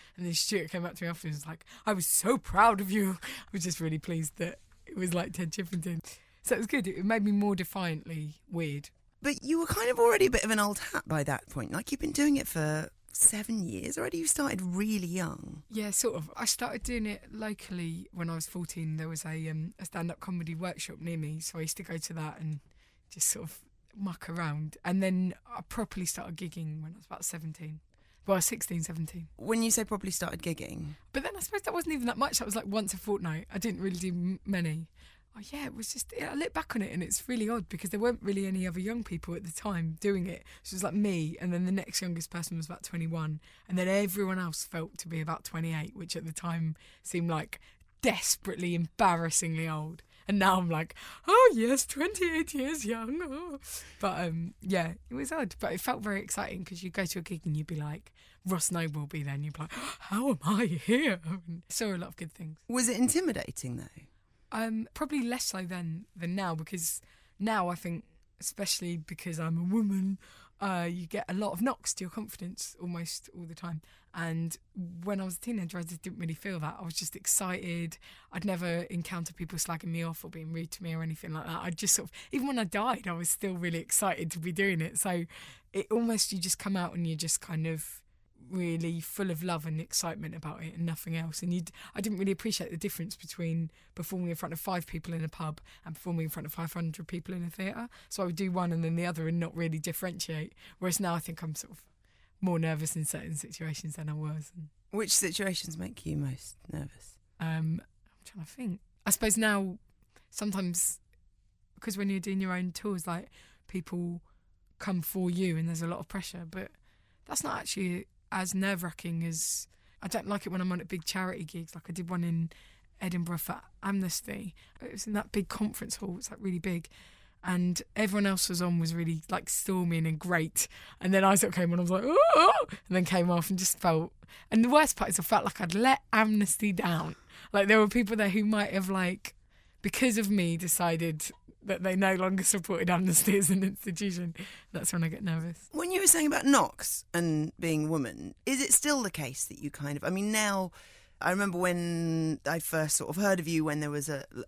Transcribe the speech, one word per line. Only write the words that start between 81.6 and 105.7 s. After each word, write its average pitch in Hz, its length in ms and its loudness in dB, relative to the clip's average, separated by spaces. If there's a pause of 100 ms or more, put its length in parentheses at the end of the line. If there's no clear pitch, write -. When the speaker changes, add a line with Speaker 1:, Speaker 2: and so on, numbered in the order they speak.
Speaker 1:
I 175 80 -6
just 175 240 2
sort 214 140 -2
of, - 40 -16 (200)
even 277 160 0
when 262 100 0
I 220 60 2
died, 220 420 0
I 180 60 -2
was 170 180 -2
still 190 240 -2
really 170 240 -2
excited 170 540 0
to 170 80 -8
be 170 100 -4
doing 185 300 2
it. 160 180 -2
So 175 280 0 (460)
it 196 200 -2
almost, 226 400 2
you 190 80 -4
just 170 180 0
come 196 180 0
out 175 160 -2
and 170 140 -2
you're 160 100 -2
just 156 240 -2
kind 160 280 -2
of - 340 -6 (480)
really 170 500 -2
full 196 300 -4
of 160 140 -4
love 170 200 -2
and 156 160 -2
excitement 165 540 -4
about 156 260 -10
it 160 140 -10
and 165 100 -2
nothing 165 320 -4
else. 160 240 -4
And 175 140 -2
you'd, 175 160 -2 (240)
I - 60 -4
didn't 208 180 -2
really 196 140 2
appreciate 196 400 -4
the 170 40 -6
difference 175 380 -6
between 165 560 -4 (240)
performing 180 360 -4
in 165 40 -2
front 160 180 -6
of 165 60 -6
five 180 300 -2
people 165 260 -6
in 165 80 -2
a 160 60 -2
pub 156 320 -6 (240)
and 160 100 -10
performing 170 300 -2
in 156 60 -4
front - 160 -8
of 156 60 -10
five 185 200 -6
hundred 165 340 -4
people 180 260 -6
in 175 120 -4
a 170 60 -6
theatre. 214 380 -6 (200)
So - 160 -2
I - 20 0
would 175 80 -2
do 190 160 0
one 175 220 2
and 165 100 2
then 165 140 2
the 170 100 2
other 160 220 -2
and 170 100 2
not 165 180 -2
really 165 220 0
differentiate. 165 760 -4 (280)
Whereas 180 180 2
now 180 160 2
I 165 60 0
think - 220 -10
I'm 160 120 -4
sort - 200 -10
of - 100 -20 (560)
more 175 180 2
nervous 160 380 0
in 156 80 -2
certain 151 320 -6
situations 156 580 -8
than 151 140 -6
I 151 60 -4
was. 151 420 -6
And 156 140 -12 (200)
Speaker 2:
Which 208 220 0
situations 175 640 0